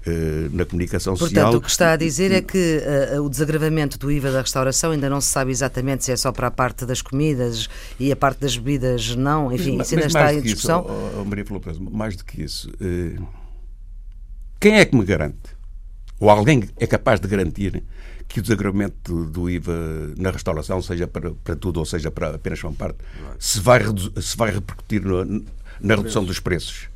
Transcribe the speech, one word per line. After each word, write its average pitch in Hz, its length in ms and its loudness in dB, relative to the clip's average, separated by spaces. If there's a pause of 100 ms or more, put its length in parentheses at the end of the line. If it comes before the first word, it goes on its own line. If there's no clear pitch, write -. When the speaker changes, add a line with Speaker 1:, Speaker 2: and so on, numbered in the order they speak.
Speaker 1:
eh, 80 460 -2
na 85 120 0
comunicação 90 520 -2
Speaker 2:
Portanto, 87 180 0
Speaker 1:
social. 104 220 8
Speaker 2:
o 113 40 4
que - 100 -8
está 165 220 6
a 165 40 4
dizer 165 340 2
é 190 100 6
que, 170 440 2
eh, 139 360 2
o 147 80 0
desagravamento 151 680 0
do 139 120 -2
iva 139 200 2
da 131 100 2
restauração 135 520 0
ainda 139 180 0
não 139 100 0
se 139 80 0
sabe 135 220 0
exatamente 131 540 -2
se 131 80 0
é 120 40 0
só 127 140 0
para 123 160 -2
a 120 60 2
parte 123 340 -2
das 123 160 -2
comidas 123 680 0 (300)
e 139 140 2
a 131 40 2
parte 135 220 2
das 135 180 0
bebidas 123 600 0
não, 143 360 2
enfim, 127 240 0
Speaker 1:
Mas, 120 120 -2
Speaker 2:
isso - 80 2
ainda 160 80 4
Speaker 1:
mas 147 80 2
Speaker 2:
está 156 80 4
Speaker 1:
mais 151 160 6
Speaker 2:
em - 20 2
Speaker 1:
do 143 40 -2
que 123 60 -2
isso, 107 80 2
Speaker 2:
discussão. 175 320 0
Speaker 1:
oh, 101 320 -6
oh, 98 40 -4
Maria 101 200 -4
Flor 98 160 -6
Pedroso, 82 300 -8
mais 107 260 -4
do - 80 -12
que - 180 -10
isso, - 280 -8 (100)
eh, 87 380 -2 (1400)
quem 214 160 8
é 190 80 10
que - 120 2
me 107 80 6
garante, 78 480 -2 (680)
ou 104 100 8
alguém 107 320 8 (160)
é 117 80 0
capaz 123 340 4
de 98 60 -4
garantir 95 560 0 (440)
que - 140 -4
o - 20 -4
desagravamento 101 640 2
do, 85 260 -2
do 87 200 -2
iva 87 240 -2 (420)
na 95 140 0
restauração, 92 500 -2
seja 87 260 -4
para, 82 260 -6
para - 220 -6
tudo 85 240 -2
ou 80 60 0
seja 78 260 -4
para 78 260 -4
apenas 80 280 -6
uma 80 80 -6
parte, 85 240 -6 (420)
se - 220 -2
vai 120 200 8
redu-, 104 320 -2 (100)
se - 140 -4
vai 113 140 2
repercutir 98 540 -4
no, 95 400 -2 (360)
na 104 140 4
redução 101 300 0
dos 87 160 -4
preços? - 560 -4